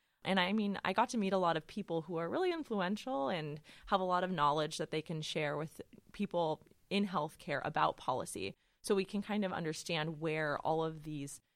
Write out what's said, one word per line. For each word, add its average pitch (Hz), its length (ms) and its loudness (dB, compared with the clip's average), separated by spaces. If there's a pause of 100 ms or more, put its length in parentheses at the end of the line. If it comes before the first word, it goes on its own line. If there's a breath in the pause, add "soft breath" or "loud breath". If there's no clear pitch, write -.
(220)
And 190 160 2
I 185 140 2
mean, 208 320 0
I 190 80 2
got 233 160 4
to 240 100 -2
meet 190 140 2
a 190 60 4
lot 170 180 4
of 156 100 -2
people 165 360 -2
who 165 160 -4
are 170 100 -2
really 339 240 0
influential 254 800 0
and 156 280 -4 (280 loud breath)
have 190 160 2
a - 20 2
lot 180 200 2
of 180 60 0
knowledge 156 460 4
that 156 140 -4
they 156 100 0
can 156 220 -4
share 147 340 0
with 156 240 -6 (320)
people 170 480 0 (300)
in 202 160 2
healthcare 156 580 -4
about 156 320 2
policy. - 580 -4 (280)
So 208 120 2
we 190 100 4
can 202 180 -2
kind 208 220 0
of 180 80 -2
understand 156 680 -2
where 156 380 0
all 160 260 0
of 160 200 -6
these 147 360 -8 (160)